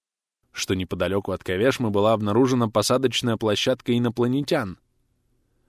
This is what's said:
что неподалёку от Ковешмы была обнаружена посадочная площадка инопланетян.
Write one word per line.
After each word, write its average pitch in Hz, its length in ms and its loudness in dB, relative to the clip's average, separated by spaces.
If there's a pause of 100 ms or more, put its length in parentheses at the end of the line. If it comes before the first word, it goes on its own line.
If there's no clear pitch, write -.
(520)
что - 240 -4
неподалёку 92 560 -2
от 90 120 -8
Ковешмы 110 460 -2
была 104 240 2
обнаружена 117 560 2
посадочная 120 680 0
площадка 120 600 0
инопланетян. 120 800 0 (920)